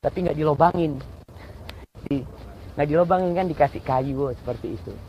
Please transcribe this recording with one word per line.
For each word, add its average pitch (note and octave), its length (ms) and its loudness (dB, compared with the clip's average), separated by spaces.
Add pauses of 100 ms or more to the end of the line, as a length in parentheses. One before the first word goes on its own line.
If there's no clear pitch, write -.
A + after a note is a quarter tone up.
tapi F3+ 240 0
nggak D3+ 120 2
dilobangin. D#3 600 4 (1120)
Di-, C#3 160 0 (480)
nggak C#3+ 160 2
dilobangin F3 480 4
kan, F#3 80 2
dikasih D3+ 400 2
kayu C3+ 480 0
seperti - 400 -6
itu. G#2 200 -10 (160)